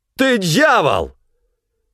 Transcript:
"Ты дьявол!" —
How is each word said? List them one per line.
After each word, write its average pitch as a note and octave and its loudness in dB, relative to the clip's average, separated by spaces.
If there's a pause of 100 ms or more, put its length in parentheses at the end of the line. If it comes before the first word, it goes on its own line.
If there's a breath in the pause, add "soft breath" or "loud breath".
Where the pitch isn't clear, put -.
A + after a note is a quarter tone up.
(160)
"Ты C4 0
дьявол!" — E3+ 0 (800)